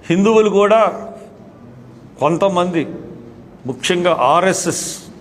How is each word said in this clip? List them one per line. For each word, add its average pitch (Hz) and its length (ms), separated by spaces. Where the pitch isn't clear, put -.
హిందువులు 214 480
కూడా 208 240
కొంతమంది, 175 600
ముఖ్యంగా 175 420
ఆర్ఎస్ఎస్ 175 500